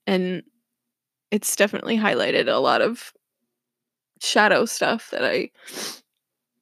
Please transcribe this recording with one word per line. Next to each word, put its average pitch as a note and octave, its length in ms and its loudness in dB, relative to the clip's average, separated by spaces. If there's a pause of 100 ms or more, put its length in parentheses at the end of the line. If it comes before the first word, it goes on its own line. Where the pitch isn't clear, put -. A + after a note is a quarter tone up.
and F#3 360 -2 (880)
it's - 260 -2
definitely G#3 400 0
highlighted - 520 0
a A2+ 100 2
lot C3 240 2
of - 300 -4 (1080)
shadow G#3 440 4
stuff A#3 460 -2
that - 140 -4
I, - 260 -2 (1120)